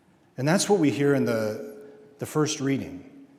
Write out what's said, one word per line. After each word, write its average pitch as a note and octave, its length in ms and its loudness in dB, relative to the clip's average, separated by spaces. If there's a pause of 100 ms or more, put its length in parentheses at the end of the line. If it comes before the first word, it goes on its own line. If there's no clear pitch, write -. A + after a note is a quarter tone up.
(380)
And C3 100 -2
that's G3 200 2
what G3+ 120 4
we D3 120 4
hear C#3+ 240 2
in B2+ 100 2
the, A2 520 -4 (420)
the B2+ 60 -8
first - 340 -2
reading. A2 500 -4 (300)